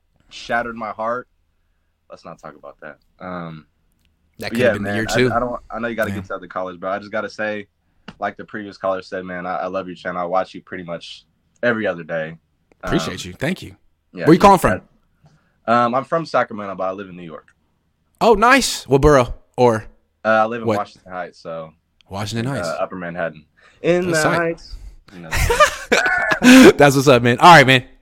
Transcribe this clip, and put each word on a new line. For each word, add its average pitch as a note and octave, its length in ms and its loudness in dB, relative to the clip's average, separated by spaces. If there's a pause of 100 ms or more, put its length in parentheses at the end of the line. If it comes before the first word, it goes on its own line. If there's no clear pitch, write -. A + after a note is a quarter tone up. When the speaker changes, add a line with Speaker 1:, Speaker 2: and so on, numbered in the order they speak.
(300)
Speaker 1:
shattered A#2 480 -6
my A2 140 -10
heart. A#2 360 -8 (840)
Let's - 140 -20
not E2 160 -20
talk D2+ 160 -20
about C#2+ 260 -20
that. D2+ 160 -20 (220)
Um, E2+ 460 -14 (760)
Speaker 2:
That G2+ 120 -10
Speaker 1:
But - 0 -
Speaker 2:
could A#2 100 -4
have B2 60 4
Speaker 1:
yeah, A2 60 2
Speaker 2:
been G2+ 100 -6
the G2 60 -8
Speaker 1:
man, G#2 60 -6
Speaker 2:
year A2 140 -4
Speaker 1:
I, A2 60 -4
Speaker 2:
too. B2 180 2
Speaker 1:
I A#2+ 60 0
don't, A#2+ 300 -8
I A2 100 -12
know A#2 80 -8
you A#2 80 -8
gotta G#2+ 160 -4
Speaker 2:
Yeah. G2 60 -8
Speaker 1:
get F#2+ 80 -12
to G2 140 -12
the F2+ 80 -18
college, F#2 320 -10
bro. F#2 120 -8
I G2+ 80 -6
just G2+ 120 -20
gotta G#2 180 -8
say, G#2 380 -8 (520)
like G2+ 180 -8
the G2 80 -16
previous G#2 320 -16
caller F#2+ 240 -4
said, F#2 240 -10
man, F2+ 200 -10
I, F2+ 120 -8
I F2 100 -6
love F#2 200 -8
you, F2+ 80 -14
Chan. F2+ 220 -10
I F2+ 80 -6
watch F#2 280 -4
you F2+ 80 -18
pretty F#2 220 -14
much E2+ 420 -16 (360)
every A2+ 240 -2
other F2 180 -6
day. D#2+ 340 -10 (460)
Speaker 2:
Appreciate - 420 -6
Speaker 1:
Um, F2+ 60 -16
Speaker 2:
you. - 20 -16
Thank E3+ 280 -8
you. F2+ 140 -20 (380)
Speaker 1:
yeah, F2 120 -8
Speaker 2:
Where D3+ 80 8
you F#3 60 4
calling G3 180 8
Speaker 1:
dude, - 40 0
Speaker 2:
from? F#2+ 200 0 (840)
Speaker 1:
I, A#2+ 160 2
um, A#2+ 100 -2
I'm B2+ 120 -4
from E3 200 -4
Sacramento, G#2+ 500 -6
but F#2 120 -8
I F#2+ 40 -6
live F#2+ 180 -12
in F2+ 80 -20
New F2+ 60 -18
York. D#2 260 -18 (720)
Speaker 2:
Oh, A3+ 120 6
nice. A#3 540 2
What C3+ 140 2
borough? C#3+ 320 4 (240)
Or A2+ 280 2 (400)
Speaker 1:
Uh, G#2+ 40 0
I A2 160 2
live A#2 160 -8
in A2+ 60 -8
Speaker 2:
what? G#2+ 100 0
Speaker 1:
Washington G2+ 340 -10
Heights, F2+ 280 -12
so E2 340 -14 (360)
Speaker 2:
Washington G#2+ 380 -6
Speaker 1:
uh, C#3 80 -6
Speaker 2:
Heights. F2 120 -6 (120)
Speaker 1:
Upper - 160 -6
Manhattan. E2 500 -10 (360)
In F3+ 300 -2
Speaker 2:
That's D#3 120 0
Speaker 1:
the D3+ 60 0
Speaker 2:
tight. D#3 80 -2
Speaker 1:
Heights. E3 380 -8 (380)
You F3+ 80 -20
know. E3 80 -18
Speaker 2:
<laughs> - 1500 4
That's C#3+ 180 6
what's C#3 120 2
up, B2 160 6
man. A#2+ 160 2
All E3+ 140 10
right, C#3+ 140 10
man. C3 180 4 (160)